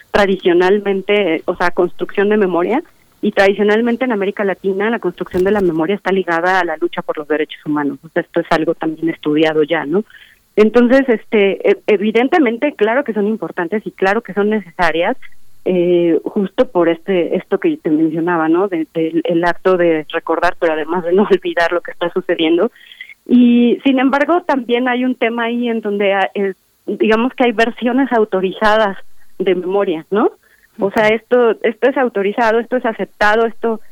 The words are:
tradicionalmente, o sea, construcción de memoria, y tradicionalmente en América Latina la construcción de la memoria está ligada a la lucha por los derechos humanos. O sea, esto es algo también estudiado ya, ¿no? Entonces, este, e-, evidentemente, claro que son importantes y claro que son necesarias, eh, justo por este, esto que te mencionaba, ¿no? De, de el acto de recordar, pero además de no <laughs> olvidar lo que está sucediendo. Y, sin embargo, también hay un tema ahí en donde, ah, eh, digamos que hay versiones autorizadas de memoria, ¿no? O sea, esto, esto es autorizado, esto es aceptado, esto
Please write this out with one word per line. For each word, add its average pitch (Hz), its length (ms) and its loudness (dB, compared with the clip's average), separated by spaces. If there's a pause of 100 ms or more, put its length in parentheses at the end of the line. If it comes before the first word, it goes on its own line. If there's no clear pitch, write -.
(100)
tradicionalmente, 190 1300 0
o 180 100 -2
sea, 175 160 0
construcción 185 600 -2
de 214 60 2
memoria, 190 460 0 (400)
y 214 80 0
tradicionalmente 208 760 2
en 254 80 0
América 202 320 -2
Latina 196 460 -2
la 233 80 -2
construcción 180 460 -4
de 196 80 2
la 214 80 0
memoria 160 340 0
está 190 160 -4
ligada 185 480 0
a 180 60 0
la 160 140 -4
lucha 175 240 -4
por - 140 -6
los 151 120 -10
derechos 151 360 -4
humanos. 147 380 -4
O 160 60 -20
sea, 175 140 -4
esto - 180 -4
es 165 100 -4
algo 160 240 0
también 160 340 -4
estudiado 156 540 0
ya, 151 240 -2
¿no? 175 160 0 (540)
Entonces, 240 520 4
este, 202 640 0
e-, - 160 2
evidentemente, 226 880 0
claro 226 300 0
que 226 80 -6
son 202 160 0
importantes 202 580 -4
y 170 60 -10
claro 202 300 0
que 180 120 -14
son 202 160 0
necesarias, 180 640 -2 (480)
eh, 175 600 2
justo - 440 -2
por 170 200 0
este, 165 480 -2
esto 190 220 -4
que 165 180 0
te - 140 -4
mencionaba, 160 580 0
¿no? 180 200 0
De, 165 260 -4
de 165 300 -2
el 170 200 0
acto 185 320 2
de 165 340 2
recordar, 165 480 -2
pero 165 140 0
además 156 320 -4
de 170 80 -2
no 190 100 4
<laughs> 196 80 0
olvidar 170 420 0
lo 175 80 -2
que - 100 -14
está 170 200 -4
sucediendo. 170 600 0 (580)
Y, 240 560 6
sin 269 140 2
embargo, 277 440 2
también 247 460 -2
hay 247 160 -2
un 254 100 0
tema 233 300 -2
ahí 240 240 -2
en 226 120 -2
donde, 202 340 0
ah, 190 200 0
eh, 196 200 -2 (320)
digamos 226 480 0
que 262 100 0
hay 240 80 2
versiones 240 600 0
autorizadas 208 840 0 (420)
de 185 160 0
memoria, 180 560 -2
¿no? 247 220 0 (460)
O 196 120 -2
sea, 214 180 2
esto, 226 420 2 (120)
esto 240 280 0
es 269 80 -4
autorizado, 220 600 0
esto 233 180 -4
es 254 100 -4
aceptado, 214 580 0
esto 226 360 -4 (120)